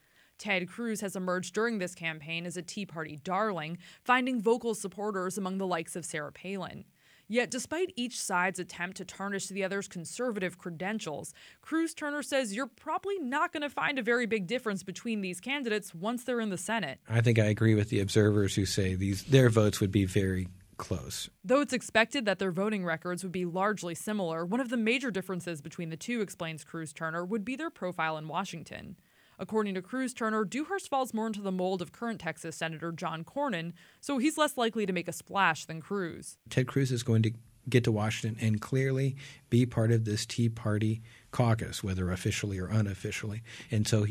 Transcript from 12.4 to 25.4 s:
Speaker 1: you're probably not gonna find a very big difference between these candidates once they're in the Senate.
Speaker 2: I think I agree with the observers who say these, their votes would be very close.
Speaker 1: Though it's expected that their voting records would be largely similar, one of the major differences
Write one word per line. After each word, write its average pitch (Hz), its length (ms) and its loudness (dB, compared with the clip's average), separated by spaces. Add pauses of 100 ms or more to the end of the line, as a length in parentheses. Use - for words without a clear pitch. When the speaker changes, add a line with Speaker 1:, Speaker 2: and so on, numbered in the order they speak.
Speaker 1:
you're 262 120 -2
probably 381 520 -4
not 294 320 0
gonna 294 180 -4
find 285 300 -2
a - 20 0
very 240 240 2
big 202 220 -2
difference 220 340 -2
between 214 380 -6
these 180 220 -4
candidates 240 520 -4
once 220 300 -4
they're 247 160 0
in 214 120 0
the 175 60 -2
Senate. 196 520 -2
Speaker 2:
I 113 100 4
think 117 180 6
I 107 100 8
agree 107 280 6
with 104 140 2
the 113 100 2
observers 104 560 6
who 98 100 2
say 95 300 2
these, 98 280 0
their 131 260 10
votes 107 320 6
would 95 100 4
be 98 140 6
very 92 420 2 (300)
close. - 520 -6 (140)
Speaker 1:
Though 247 160 4
it's 285 140 0
expected 226 500 2
that 190 160 2
their 190 120 0
voting 196 340 0
records 175 380 -4
would 180 100 -6
be 180 100 -2
largely 180 500 0
similar, 170 520 -2
one 226 160 0
of 247 80 -4
the 247 80 -2
major 240 340 2
differences 175 500 -4